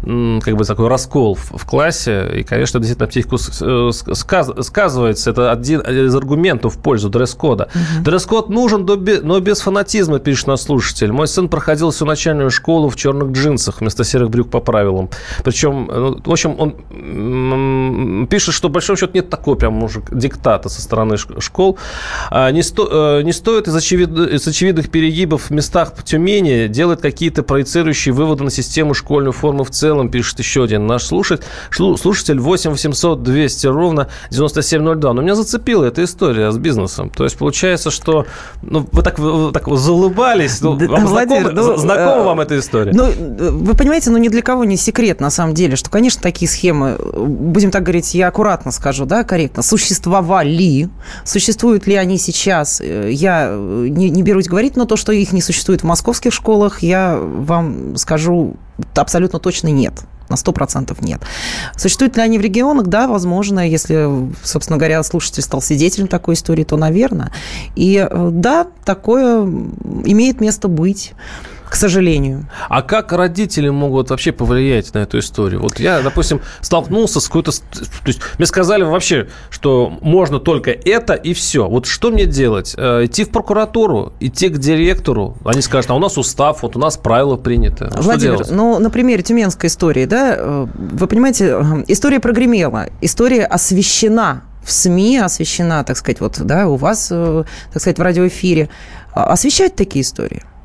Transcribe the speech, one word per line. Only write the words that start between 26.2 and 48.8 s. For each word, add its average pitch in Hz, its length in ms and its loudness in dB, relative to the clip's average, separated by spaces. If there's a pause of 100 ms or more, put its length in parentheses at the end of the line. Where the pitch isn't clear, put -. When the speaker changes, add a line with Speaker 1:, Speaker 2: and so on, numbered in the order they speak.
Speaker 1:
делать 156 320 0
какие-то 151 420 -2
проецирующие 139 720 0
выводы 147 300 0
на 135 60 -2
систему 147 440 0
школьную 139 380 0
форму 139 320 0
в 131 60 -10
целом, 147 380 2
пишет 120 300 -2
еще 123 240 0
один 107 240 0
наш 120 180 0
слушатель. 180 380 -2 (280)
Шлу-, 180 260 2
слушатель 165 420 0
восемь 165 320 0
восемьсот 143 540 0
двести 135 420 0
ровно 147 400 2 (240)
девяносто 143 320 0
семь 156 200 0
ноль 160 160 2
два. 143 140 2
Но 123 100 0
меня 190 120 2
зацепила 220 500 0
эта 127 200 0
история 117 480 0
с 113 60 -2
бизнесом. 101 520 -2
То - 140 -2
есть 139 120 -2
получается, 156 540 0
что, 156 360 0 (360)
ну, - 300 -2
вы 165 100 4
так, 175 160 0
вы 156 340 0
так - 140 -4
заулыбались. 185 960 2
Ну, 156 140 0
Speaker 2:
Да, 160 100 2
Speaker 1:
вам 208 200 2
Speaker 2:
Владимир, 240 440 2
Speaker 1:
знакома, 170 180 0
Speaker 2:
ну, 214 80 2
Speaker 1:
з-, 151 40 0
знакома 180 400 4
Speaker 2:
э, 208 40 2
Speaker 1:
вам 165 160 2
эта 151 180 0
история? 110 360 0
Speaker 2:
ну, 254 160 6 (400)
вы 170 240 2
понимаете, 294 360 4
ну, 233 80 4
ни 233 100 4
для 226 140 0
кого 254 220 0
не 196 120 2
секрет, 214 440 0
на 143 100 0
самом 160 240 0
деле, 156 220 2
что, - 140 -6
конечно, 233 320 2
такие 175 260 -2
схемы, 147 480 0 (200)
будем 165 540 2
так 190 120 0
говорить, 170 320 -2
я 180 140 2
аккуратно 180 440 0
скажу, 135 340 -4